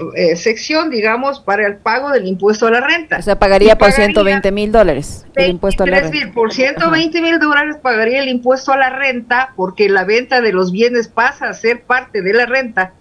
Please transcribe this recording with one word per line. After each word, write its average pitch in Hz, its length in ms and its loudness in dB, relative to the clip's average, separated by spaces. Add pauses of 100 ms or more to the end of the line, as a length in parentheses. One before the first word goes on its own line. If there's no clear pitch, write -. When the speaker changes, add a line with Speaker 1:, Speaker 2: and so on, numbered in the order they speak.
(160)
Speaker 1:
eh, 175 200 0
sección, 302 540 -2
digamos, 247 500 -2
para 202 260 -2
el 202 120 -4
pago 254 340 -4
del 220 160 0
impuesto 202 400 0
a 226 40 2
la 240 100 2
renta. 320 360 -2
Speaker 2:
O - 40 -8
sea, 202 180 -2
pagaría 196 300 6
Speaker 1:
Y 214 60 8
Speaker 2:
por - 40 0
Speaker 1:
pagaría 202 160 4
Speaker 2:
ciento 208 300 2
veinte 196 260 0
mil 208 200 -4
dólares 170 540 0 (100)
el 180 160 2
impuesto 190 320 -2
a - 20 2
la 180 60 -6
renta. 185 180 0
Speaker 1:
veintitrés - 160 -6
mil, 190 80 -14
por 220 200 0
ciento 285 380 0
veinte 330 300 0
mil 330 180 0
dólares 302 420 0
pagaría 240 400 0
el 269 60 -4
impuesto 254 460 0
a 269 40 2
la 262 120 2
renta, 254 680 -2
porque 185 320 0
la 196 160 2
venta 240 380 0
de 220 100 0
los 185 200 0
bienes 233 360 0
pasa 247 400 -2
a 202 60 -8
ser 233 300 -4
parte 247 380 -2
de 185 120 -2
la 240 120 2
renta, 226 560 -4